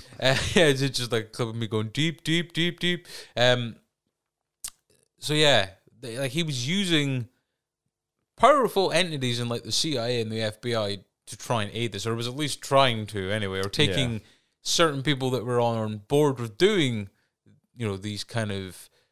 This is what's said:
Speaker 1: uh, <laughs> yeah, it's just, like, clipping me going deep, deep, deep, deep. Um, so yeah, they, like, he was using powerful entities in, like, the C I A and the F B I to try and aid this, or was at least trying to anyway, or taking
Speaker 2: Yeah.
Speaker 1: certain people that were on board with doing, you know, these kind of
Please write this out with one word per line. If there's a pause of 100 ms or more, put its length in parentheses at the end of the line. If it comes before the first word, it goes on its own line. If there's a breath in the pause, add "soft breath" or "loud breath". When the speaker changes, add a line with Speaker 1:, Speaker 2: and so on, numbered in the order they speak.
(200)
Speaker 1:
uh, (100)
<laughs>
yeah,
it's
just,
like,
clipping
me
going
deep,
deep,
deep,
deep. (300 loud breath)
Um, (1400)
so
yeah, (320)
they,
like,
he
was
using (1040)
powerful
entities
in,
like,
the
C
I
A
and
the
F
B
I (280)
to
try
and
aid
this,
or
was
at
least
trying
to
anyway,
or
taking
Speaker 2:
Yeah. (420 soft breath)
Speaker 1:
certain
people
that
were
on (100)
board
with
doing, (680)
you
know,
these
kind
of (220)